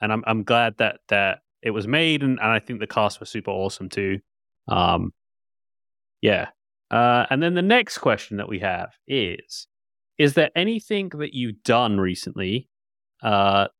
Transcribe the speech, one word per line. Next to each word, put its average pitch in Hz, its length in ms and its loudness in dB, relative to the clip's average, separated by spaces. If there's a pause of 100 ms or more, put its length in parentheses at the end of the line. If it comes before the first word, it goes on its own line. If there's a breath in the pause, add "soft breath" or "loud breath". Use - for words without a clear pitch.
and 107 100 -2
I'm, 113 160 -2
I'm 113 160 -2
glad 117 360 2
that, 110 280 0
that 98 320 0 (220)
it 117 100 -2
was 104 160 -4
made, 151 360 0
and, 131 160 0
and 110 100 0
I 113 100 2
think 113 220 -8
the 107 60 -6
cast 104 340 0
was - 80 -16
super 101 220 -8
awesome 98 360 -4
too. 98 320 -4 (480)
Um, 90 460 2 (1080)
yeah. 101 280 0 (400)
Uh, 120 400 4
and 135 120 0
then 170 120 0
the 175 80 0
next 214 380 2
question 107 380 0
that 104 120 -8
we 98 100 -6
have 90 300 -4 (180)
is, - 600 -6 (500)
is 143 160 4
there 160 220 4
anything 202 600 -2
that 147 160 -8
you've 120 300 -6
done 117 360 2
recently, 95 680 -4 (540)
uh, 98 440 4 (120)